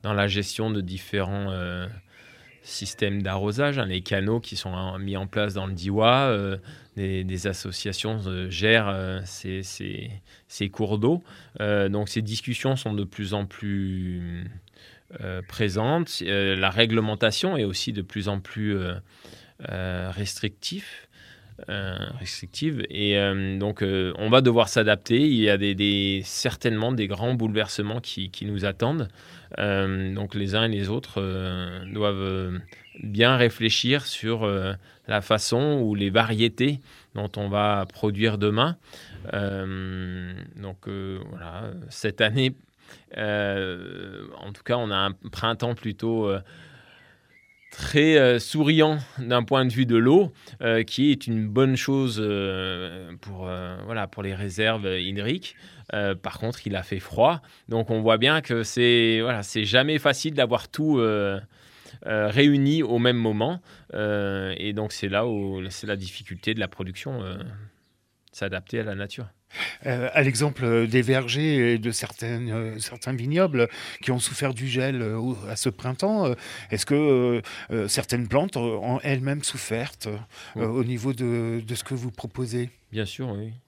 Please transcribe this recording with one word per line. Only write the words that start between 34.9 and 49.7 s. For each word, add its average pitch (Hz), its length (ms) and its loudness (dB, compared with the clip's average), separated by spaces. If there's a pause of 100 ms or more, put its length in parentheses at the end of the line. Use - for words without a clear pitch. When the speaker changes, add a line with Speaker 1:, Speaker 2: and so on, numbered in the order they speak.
Speaker 1:
la 107 120 2
façon 127 600 2
ou 107 140 2
les 98 140 2
variétés 113 720 2 (360)
dont 104 200 -4
on 101 120 -4
va 101 440 2
produire 107 460 0
demain. 110 380 2 (560)
Euh, 95 1000 -6 (220)
donc, 98 320 -12
euh, 95 320 -8 (120)
voilà, 90 420 -10 (160)
cette - 320 -4
année, 131 340 4 (640)
euh, 95 1200 -4
en 101 160 -14
tout - 100 -18
cas, 120 140 0
on 110 160 -2
a 98 40 0
un 98 160 2 (200)
printemps 117 420 -2
plutôt, 110 540 -2
euh, 95 120 0 (1300)
très, 151 460 4
euh, 127 220 8
souriant 156 600 4 (200)
d'un 123 240 2
point 131 240 4
de 120 60 2